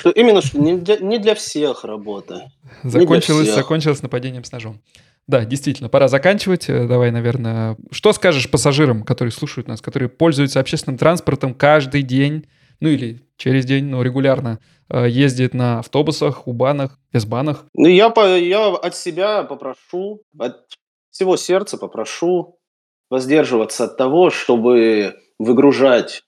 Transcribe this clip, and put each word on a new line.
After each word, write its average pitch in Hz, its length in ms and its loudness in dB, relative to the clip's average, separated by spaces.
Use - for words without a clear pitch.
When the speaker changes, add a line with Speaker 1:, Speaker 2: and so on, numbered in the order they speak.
Speaker 1:
что, 175 100 2
именно 214 320 4
что 143 160 -4
не 160 200 2
для, 190 180 0
не 202 220 -4
для 208 180 0
всех 147 480 -6
работа. 101 640 -12
Не 131 80 -8
для 160 120 2
Speaker 2:
Закончилось, 160 420 2
Speaker 1:
всех. 156 100 0
Speaker 2:
закончилось 151 480 -2
нападением 127 400 -8
с - 80 -20
ножом. 110 300 -14
Да, 131 160 2
действительно, 127 460 -6
пора 139 180 4
заканчивать. 175 640 0
Э, 123 160 -2
давай, 123 240 2
наверное, 113 640 -4
что - 240 2
скажешь 147 360 0
пассажирам, 139 540 2
которые 123 260 -4
слушают - 380 -10
нас, 113 140 -12
которые 131 260 -6
пользуются 143 500 2
общественным 135 380 -4
транспортом 143 560 0
каждый 143 500 2
день, 139 440 -2
ну 156 80 0
или 123 320 -2
через 131 300 0
день, 135 180 0
но 131 180 -4
регулярно, 127 560 0
э, 123 180 0
ездят 127 460 2
на 120 280 -2
автобусах, 147 680 -2
убанах, 131 500 -2
эсбанах? 120 640 -4
Speaker 1:
Ну, 151 140 4
я 185 200 6
по-, 208 300 4
я 190 360 0
от 175 220 -6
себя 185 460 -4
попрошу, 180 800 -12
от 120 260 -8
всего 185 260 0
сердца 190 400 -2
попрошу 165 800 -4
воздерживаться 127 760 0
от 110 140 -6
того, 147 320 4
чтобы 113 880 2
выгружать 123 880 2